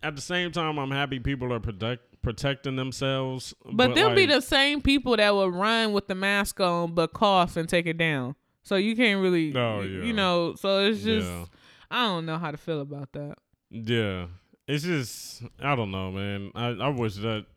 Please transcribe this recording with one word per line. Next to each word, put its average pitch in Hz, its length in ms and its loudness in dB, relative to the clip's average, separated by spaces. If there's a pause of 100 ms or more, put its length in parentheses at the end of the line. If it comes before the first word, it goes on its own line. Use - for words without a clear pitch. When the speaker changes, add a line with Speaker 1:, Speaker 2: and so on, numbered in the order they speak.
Speaker 1:
at 151 140 -6
the 135 60 -12
same 180 300 -2
time, 156 260 -2
I'm 135 120 -4
happy 139 280 -2
people 127 340 -2
are 117 80 -2
protect-, 113 600 -8
protecting 131 540 -4
themselves. 131 760 -4 (100)
Speaker 2:
But - 100 -10 (140)
Speaker 1:
But, - 60 2
Speaker 2:
they'll 392 200 4
be 381 120 6
Speaker 1:
like 285 100 6
Speaker 2:
the 277 60 2
same 285 400 2
people 262 340 4
that 208 180 6
will 190 160 4
run 214 420 2
with 196 160 0
the 190 60 -2
mask 202 460 0
on 170 340 0
but 165 200 2
cough 190 420 4
and 165 120 -2
take 175 180 2
it 165 100 -2
down. 143 380 0 (300)
So 202 120 0
you 214 180 2
can't 214 280 4
really, 165 340 2
Speaker 1:
Oh, 117 220 0
Speaker 2:
y-, 98 60 -4
Speaker 1:
yeah. 95 200 -6
Speaker 2:
you 233 80 -2
know, 175 420 0
so 196 300 0
it's 208 180 2
just, 214 240 0
Speaker 1:
Yeah. 175 180 -6 (460)
Speaker 2:
I 240 160 0
don't 170 200 -2
know 160 120 -4
how 165 120 -4
to 143 60 -8
feel 156 240 -6
about 143 320 -10
that. 143 220 -10 (360)
Speaker 1:
Yeah. 107 560 -2 (420)
It's 147 160 -2
just, 143 580 -6 (180)
I 139 140 0
don't 110 160 -2
know, 95 220 -4
man. 98 420 -6
I, 120 140 -2
I 120 200 -4
wish 117 280 -2
that 107 300 -4 (100)